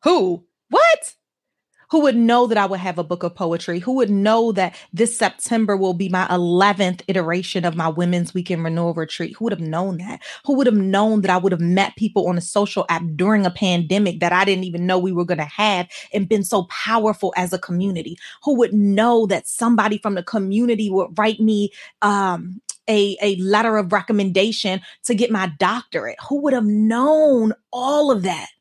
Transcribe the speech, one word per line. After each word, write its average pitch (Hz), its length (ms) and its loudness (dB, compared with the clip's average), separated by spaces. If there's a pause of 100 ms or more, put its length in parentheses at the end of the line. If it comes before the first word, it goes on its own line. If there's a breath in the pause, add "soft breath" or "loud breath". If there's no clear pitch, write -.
Who? 190 400 2 (260)
What? 640 440 2 (760 soft breath)
Who 311 120 4
would 269 120 4
know 240 320 4
that 214 100 0
I 196 80 2
would 190 140 -4
have 180 180 -6
a 175 60 -4
book 175 180 -6
of 175 140 -6
poetry? 170 440 -4
Who 254 160 -4
would 247 140 2
know 214 440 2
that 180 220 -2 (180 loud breath)
this 233 240 0
September 214 580 0
will 190 180 0
be 180 140 -2
my 185 260 0
eleventh 180 760 2
iteration 180 560 -2
of 165 100 0
my 165 140 0
Women's 175 440 -2
Weekend 175 300 -4
Renewal 165 300 -2
Retreat? 165 420 -6
Who 220 80 -8
would 233 80 -2
have 175 80 -6
known 165 380 -4
that? 185 240 -12 (240 loud breath)
Who 285 100 2
would 262 120 2
have 220 100 4
known 202 420 2
that 185 120 0
I 180 60 2
would 185 140 0
have 175 80 -2
met 180 380 0
people 208 320 -2
on 175 80 0
a 170 40 -2
social 202 460 -2
app 170 160 -2 (140)
during 202 280 2
a 175 60 2
pandemic 180 680 0
that 175 100 2
I 185 140 4
didn't 190 180 0
even 175 220 -6
know 185 120 2
we 185 140 0
were 175 140 0
gonna 160 180 -2
have 185 460 -2 (240 loud breath)
and 196 160 -2
been 202 160 0
so 196 240 0
powerful 214 680 -2
as 180 160 -2
a 180 80 -4
community? 175 580 -4 (280 loud breath)
Who 294 100 2
would 233 180 2
know 214 520 4
that 185 200 -2
somebody 220 520 0
from 202 180 -4
the 175 80 -6
community 214 680 -2
would 190 280 -2
write 214 240 0
me, 208 320 2 (280 loud breath)
um, 190 600 0 (260)
a, 202 340 2
a 202 140 0
letter 208 400 0
of 196 160 0
recommendation 196 880 0 (240 loud breath)
to 262 100 -2
get 226 160 0
my 190 300 -2
doctorate? 185 600 -4 (100)
Who 285 140 -2
would 285 100 2
have 247 100 0
known 233 880 2 (220)
all 277 380 0
of 202 120 0
that? 165 240 -4 (140)